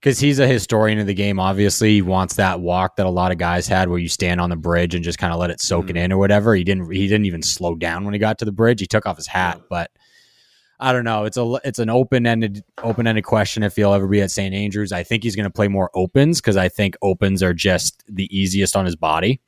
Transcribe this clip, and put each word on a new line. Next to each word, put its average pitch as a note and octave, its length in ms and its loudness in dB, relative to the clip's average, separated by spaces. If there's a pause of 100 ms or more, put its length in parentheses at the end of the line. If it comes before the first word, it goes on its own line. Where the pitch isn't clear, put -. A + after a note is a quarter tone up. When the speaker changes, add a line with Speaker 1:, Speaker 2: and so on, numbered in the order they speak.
Speaker 1:
'cause C3+ 160 2
he's C#3+ 200 2
a C#3 100 4
historian A2 500 2
of G#2 80 0
the G2 80 0
game, G2 240 0
obviously, G2 540 2
he G#2 100 4
wants F#2 340 0
that F#2 240 0
walk F2+ 360 0
that G2 100 0
a F#2 40 0
lot F2+ 220 0
of F2 60 -4
guys F2 300 -2
had F#2 200 2
where F2 100 -2
you F2 100 -4
stand F2 320 -2
on F2 100 -2
the F2 60 -4
bridge E2+ 380 0
and F2 100 -4
just E2+ 140 -4
kinda E2+ 180 -2
let F2 140 -2
it E2 100 -8
soak F2+ 300 -2
it E2+ 60 -4
Speaker 2:
Mm. E2+ 80 -2
Speaker 1:
in F2+ 80 0
or F#2+ 60 2
whatever. G2+ 380 4
He F2+ 80 0
didn't, F#2 260 -2
he G2 160 -2
didn't G#2 200 2
even E2+ 160 -4
slow F2 340 -4
down E2+ 280 -6
when G2+ 100 -6
he G#2 40 -4
got G#2+ 200 0
to - 80 -6
the G#2 60 -6
bridge. A2+ 280 2
He F#2+ 60 -4
took G#2+ 200 0
off F#2 120 -4
his - 100 -14
hat, F2+ 300 -2
Speaker 2:
Yeah. - 120 -20
Speaker 1:
but E2+ 200 -6 (920)
I C3 120 2
don't B2 100 -2
know. A2 220 0
It's A2 100 -6
a, A#2+ 260 -2
it's C3+ 160 -6
an A2+ 120 -2
open-ended, A#2 720 2 (180)
open-ended A2+ 420 0
question G#2+ 380 0
if G2+ 140 -2
he'll G2+ 160 4
ever G2 160 2
be G2+ 140 4
at F#2+ 80 -2
Saint G2 240 -4
Andrews. G2+ 380 -4
I F2+ 120 -6
think A2+ 180 -2
he's G#2+ 140 -4
gonna G2+ 140 -2
play G#2 180 0
more F#2+ 260 0
opens, C#3 460 2
'cause G#2 160 0
I F#2 140 2
think G2 320 -2
opens F#2+ 420 2
are F2+ 100 2
just F2 540 -2
the G2 280 -6
easiest F#2+ 380 0
on G2 120 0
his E2+ 100 -2
body. E2+ 520 0